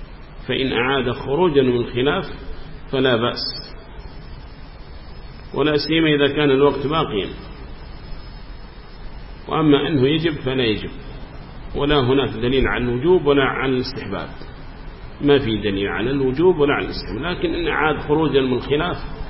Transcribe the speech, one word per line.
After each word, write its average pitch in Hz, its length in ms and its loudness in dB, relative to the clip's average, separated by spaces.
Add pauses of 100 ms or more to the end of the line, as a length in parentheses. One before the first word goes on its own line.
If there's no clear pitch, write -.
(480)
فإن 127 240 0
أعاد 123 380 2
خروجا 139 520 2
من 123 140 4
الخلاف 123 480 0 (680)
فلا 131 240 4
بأس، 117 240 0 (2250)
ولا 147 220 2 (120)
سيما 160 260 4
إذا 143 220 4
كان 147 140 4
الوقت 135 360 4
باقيا. 135 420 0 (2250)
وأما 147 400 4
أنه 139 200 4
يجب 160 240 2
فلا 131 320 -2
يجب، 95 260 0 (840)
ولا 143 240 4
هناك 131 300 4
دليل 120 360 2
على 107 180 0
الوجوب 143 420 4
ولا 139 180 6
على 123 280 0
الاستحباب، 98 560 -4 (920)
ما 143 180 6
في 110 180 2
دليل 98 320 0
على 95 220 0
الوجوب 143 480 4
ولا 143 160 4
على 110 100 0
الاستحباب، 175 520 -4
لكن 170 180 -2
إن 170 140 0
أعاد 143 300 2
خروجا 147 420 2
من 131 120 2
الخلاف 147 440 0 (340)